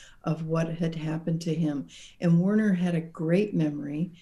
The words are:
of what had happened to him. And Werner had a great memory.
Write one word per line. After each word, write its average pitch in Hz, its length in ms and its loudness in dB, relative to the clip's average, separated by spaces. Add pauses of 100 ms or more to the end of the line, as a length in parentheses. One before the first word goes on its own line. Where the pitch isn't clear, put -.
(240)
of 160 220 -4
what 165 280 -2
had 165 200 -2
happened 160 480 -4
to 165 120 -2
him. 151 340 -2 (320)
And 170 200 6
Werner 208 320 4
had 175 220 0
a 165 60 0
great 170 540 0
memory. 147 680 -2